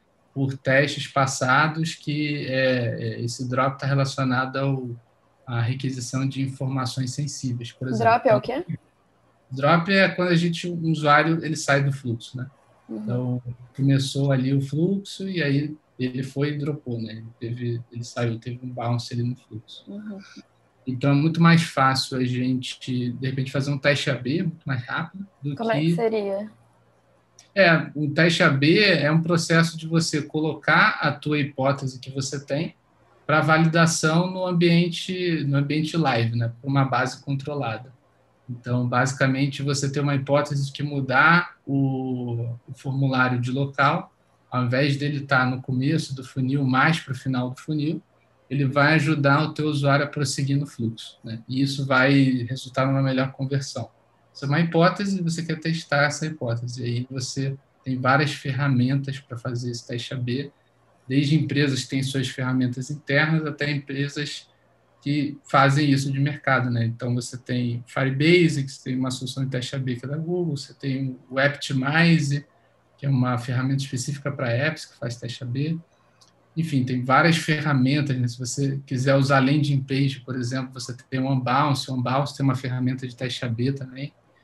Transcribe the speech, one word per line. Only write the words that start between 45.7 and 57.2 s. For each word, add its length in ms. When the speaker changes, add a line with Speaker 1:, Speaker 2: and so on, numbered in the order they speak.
Speaker 1:
do 80
funil, 400
mais 340
pro 160
final 360
do 100
funil, 420
ele 140
vai 300
ajudar 500
o 100
teu 140
usuário 380
a 20
prosseguir 500
no 80
fluxo, 560
né? 280
E 120
isso 240
vai 280
resultar 380
numa 140
melhor 320
conversão. 560
Isso 120
é 20
uma 140
hipótese, 600
você 220
quer 160
testar 440
essa 220
hipótese. 560
E 40
aí 260
você 460